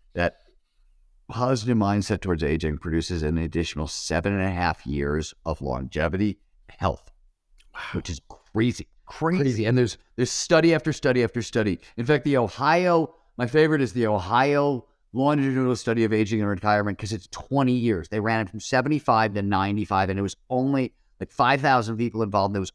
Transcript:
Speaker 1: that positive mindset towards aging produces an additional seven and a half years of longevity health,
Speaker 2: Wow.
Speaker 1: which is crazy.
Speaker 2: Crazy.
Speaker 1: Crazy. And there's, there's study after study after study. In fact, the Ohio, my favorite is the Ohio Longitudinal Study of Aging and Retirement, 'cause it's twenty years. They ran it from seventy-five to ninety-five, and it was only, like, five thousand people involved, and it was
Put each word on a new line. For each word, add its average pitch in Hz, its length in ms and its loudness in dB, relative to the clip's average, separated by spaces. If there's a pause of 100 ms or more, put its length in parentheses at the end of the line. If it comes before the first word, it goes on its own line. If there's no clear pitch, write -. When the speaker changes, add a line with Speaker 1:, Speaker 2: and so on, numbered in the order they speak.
(140)
Speaker 1:
that 87 240 -2 (920)
positive 120 480 0
mindset 101 440 0
towards 85 220 0
aging 78 340 0
produces 80 460 -4
an 80 140 0
additional 80 500 -4
seven 80 460 -4
and 95 100 -2
a 95 80 -2
half 87 340 -4
years 71 480 -4 (120)
of 80 160 -6
longevity 76 760 -4 (320)
health, - 420 -6 (640)
Speaker 2:
Wow. - 80 -14 (120)
Speaker 1:
which - 160 -6
is 78 200 -8
crazy. - 580 -4 (180)
Speaker 2:
Crazy. 165 380 -2
Speaker 1:
Crazy. 117 220 0
And 120 120 4
there's, 120 200 2 (180)
there's 120 160 -2
study 165 420 2
after 156 200 0
study 127 300 2
after 117 180 -2
study. 107 380 -2 (180)
In 117 80 -6
fact, 143 180 2
the 143 140 2
Ohio, 160 760 2 (240)
my 123 80 -2
favorite 151 360 4
is 117 100 0
the 117 160 0
Ohio 127 800 2 (260)
Longitudinal 131 640 2
Study 113 300 0
of 107 80 0
Aging 107 260 2
and 104 100 0
Retirement, 104 480 0
'cause 101 140 -8
it's 110 160 -8
twenty 135 460 -2
years. 113 340 0
They 107 140 -4
ran 113 240 0
it 90 40 -12
from 107 120 -12
seventy-five 123 720 2
to 101 80 -2
ninety-five, 98 680 0
and 98 80 -2
it 98 40 -2
was 98 160 -4 (120)
only, 131 440 0 (260)
like, 98 120 -10
five 131 280 2
thousand 123 380 2
people 113 260 -2
involved, 101 280 0
and 101 60 -2
it 98 40 0
was 90 140 -6